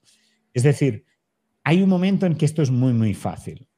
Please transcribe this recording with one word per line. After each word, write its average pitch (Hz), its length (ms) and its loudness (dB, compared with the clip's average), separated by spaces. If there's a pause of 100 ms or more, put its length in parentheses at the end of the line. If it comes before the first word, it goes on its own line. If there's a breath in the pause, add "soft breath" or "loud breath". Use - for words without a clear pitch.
(540 soft breath)
Es 123 100 -2
decir, 135 420 0 (580)
hay 170 180 2
un 196 80 2
momento 185 360 0
en 165 100 0
que 156 100 0
esto 151 160 -2
es 131 100 0
muy, 127 220 0
muy 110 200 0
fácil. 80 540 -12 (100)